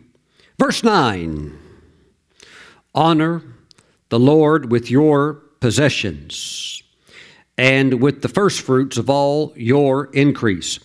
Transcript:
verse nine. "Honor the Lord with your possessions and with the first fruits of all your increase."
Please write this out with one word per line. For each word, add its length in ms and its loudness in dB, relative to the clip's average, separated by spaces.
verse 260 -2
nine. 720 -2
"Honor 480 0
the 100 0
Lord 520 4
with 180 -2
your 460 2
possessions 1200 -4
and 440 2
with 200 0
the 60 -4
first 340 -2
fruits 360 0
of 120 -4
all 460 0
your 580 0
increase." 720 0